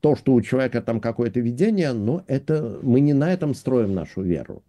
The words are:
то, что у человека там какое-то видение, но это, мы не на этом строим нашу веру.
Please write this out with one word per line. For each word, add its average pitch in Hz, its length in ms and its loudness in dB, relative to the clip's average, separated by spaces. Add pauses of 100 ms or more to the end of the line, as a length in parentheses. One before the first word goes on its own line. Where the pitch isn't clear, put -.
то, 147 160 4
что - 160 0
у 120 80 6
человека 123 400 -2
там 113 200 -4
какое-то 117 400 -2
видение, 151 520 0
но 117 340 -2
это, 135 560 -4
мы 127 180 4
не 147 120 4
на 147 180 2
этом 160 240 -2
строим 117 400 0
нашу 92 280 -6
веру. 85 460 -4